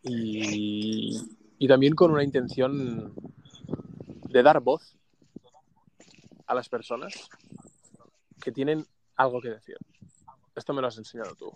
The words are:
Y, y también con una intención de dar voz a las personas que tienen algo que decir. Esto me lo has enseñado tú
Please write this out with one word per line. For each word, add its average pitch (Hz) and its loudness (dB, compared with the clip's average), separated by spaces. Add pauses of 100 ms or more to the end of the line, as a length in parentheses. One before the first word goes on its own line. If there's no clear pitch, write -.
Y, 107 -4 (400)
y 139 0
también 135 6
con 170 8
una 147 4
intención 127 -2 (1160)
de 123 6
dar 151 8
voz 127 -2 (1500)
a - -4
las 123 -4
personas - -10 (1120)
que 127 -6
tienen 147 -2 (300)
algo 123 0
que 123 -10
decir. - -14 (800)
Esto - -8
me 135 -4
lo 127 -2
has 110 -8
enseñado 107 -12
tú - -14